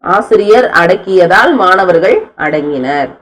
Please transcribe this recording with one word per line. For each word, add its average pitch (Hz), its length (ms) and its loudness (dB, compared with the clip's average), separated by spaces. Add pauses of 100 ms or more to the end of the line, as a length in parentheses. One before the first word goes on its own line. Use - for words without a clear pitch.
ஆசிரியர் 208 640 0 (140)
அடக்கியதால் 185 680 2 (100)
மாணவர்கள் 185 560 2 (280)
அடங்கினர். 143 680 -4 (100)